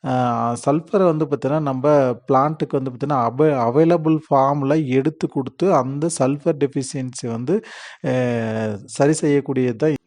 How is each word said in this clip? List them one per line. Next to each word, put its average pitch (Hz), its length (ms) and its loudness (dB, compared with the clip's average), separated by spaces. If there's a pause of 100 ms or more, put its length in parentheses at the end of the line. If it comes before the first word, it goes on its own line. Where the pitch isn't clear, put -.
அஹ், 120 500 0
சல்பரை 165 500 2
வந்து 156 200 0
பார்த்தீங்கன்னா, 143 380 -2
நம்ம 131 200 -4 (380)
பிளான்ட்டுக்கு 147 540 0
வந்து 131 140 -4
பார்த்தீங்கன்னா, 135 340 -2
அவை-, 143 360 2
அவைலபிள் 160 600 2
ஃபார்ம்ல 143 380 2 (320)
எடுத்து 147 360 0
கொடுத்து 139 480 -4
அந்த 139 360 0
சல்பர் 147 480 -2
டெஃபிஷியன்சி 131 720 -6
வந்து, 127 280 -2 (500)
அஹ், 113 680 -2 (140)
சரி 147 260 2
செய்யக்கூடியது 135 640 0
தான். 147 300 0